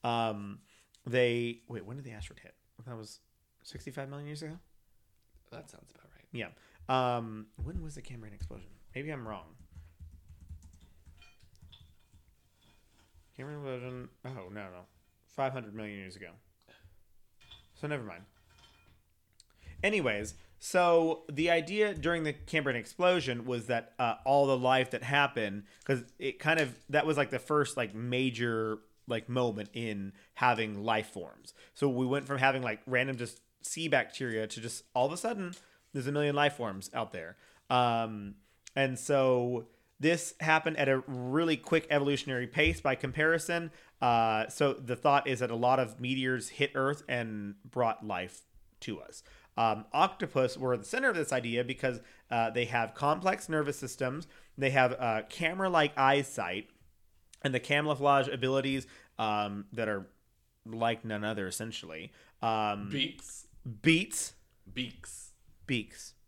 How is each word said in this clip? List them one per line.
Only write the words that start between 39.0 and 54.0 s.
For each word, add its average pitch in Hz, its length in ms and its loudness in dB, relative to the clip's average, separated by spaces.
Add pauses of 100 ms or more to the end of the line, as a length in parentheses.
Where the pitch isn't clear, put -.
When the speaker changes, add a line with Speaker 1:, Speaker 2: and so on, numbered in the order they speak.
Speaker 1:
this 165 400 2
happened 160 380 2
at 139 100 4
a 135 180 4
really 143 520 0
quick - 320 0
evolutionary 139 560 2
pace 156 340 2
by 135 140 2
comparison. 160 760 0 (300)
Uh, 113 480 4
so 139 240 2
the 123 240 -4
thought 139 300 4
is 127 140 0
that 120 100 -2
a 117 60 -4
lot 123 220 6
of 117 220 -2
meteors 127 480 -2
hit - 260 0
Earth 139 340 0
and 107 460 -4 (100)
brought 120 420 0
life 92 360 -6 (380)
to 95 200 -8
us. - 220 -20 (340)
Um, 110 360 0
octopus 151 640 2
were 127 180 2
the 101 80 -6
center 254 240 0
of 226 60 2
this 160 180 -2
idea 120 300 0
because, 123 380 -2 (280)
uh, 117 220 2
they 120 140 2
have 113 280 0
complex 185 560 0
nervous 151 300 0
systems, 135 480 -4 (320)